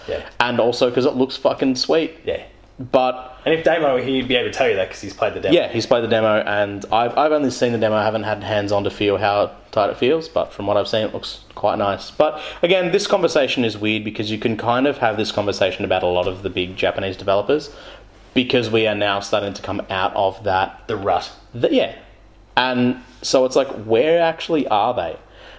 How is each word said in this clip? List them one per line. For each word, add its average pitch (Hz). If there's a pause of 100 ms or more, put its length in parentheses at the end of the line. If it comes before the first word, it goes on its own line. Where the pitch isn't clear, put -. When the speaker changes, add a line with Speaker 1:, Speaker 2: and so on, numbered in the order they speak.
Speaker 1:
Yeah. - (200)
Speaker 2:
And 120
also 120
'cause 123
it 139
looks 127
fucking 131
sweet. 151
Speaker 1:
Yeah. 80 (360)
Speaker 2:
But 127 (160)
Speaker 1:
And 156
if 160
Damon 160
were 123
here, 131
he'd 127
be 127
able 110
to -
tell 135
you 104
that 92
'cause -
he's 101
played 104
the 92
demo. 95
Speaker 2:
Yeah, 135
he's 113
played 120
the 110
demo, 110
and 101
I've, 117
I've 151
only 143
seen 123
the 117
demo. 107
I 107
haven't 107
had 104
hands-on 101
to 98
feel 101
how 101 (220)
tight 104
it -
feels, 160
but -
from 101
what 101
I've 98
seen, 110
it -
looks - (140)
quite -
nice. 101
But - (220)
again, 175
this 196
conversation 151
is 107
weird 107
because 107
you 107
can 113
kind 120
of 143
have 110
this 104
conversation 101
about 92
a 90
lot 90
of 92
the 95
big 90
Japanese 95
developers 101 (640)
because 123
we 110
are 104
now 101
starting 101
to -
come 98
out 95
of 98
that. 95
Speaker 1:
The 110
rut. 95 (240)
Speaker 2:
The, 123
yeah. 233 (640)
And 123 (260)
so 131
it's 127
like, 135 (160)
where 139
actually 165
are 110
they? 85 (420)